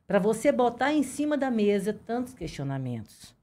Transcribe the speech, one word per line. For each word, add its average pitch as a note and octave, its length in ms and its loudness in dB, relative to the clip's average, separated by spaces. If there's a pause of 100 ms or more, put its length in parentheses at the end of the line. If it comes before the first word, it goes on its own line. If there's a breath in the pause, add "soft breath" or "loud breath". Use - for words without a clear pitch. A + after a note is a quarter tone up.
pra G3 120 2
você A3 320 2
botar B3 420 2
em D4+ 120 4
cima D4 320 -2
da C4 140 0
mesa G#3 420 2
tantos B3 420 -6
questionamentos. C3+ 1080 -8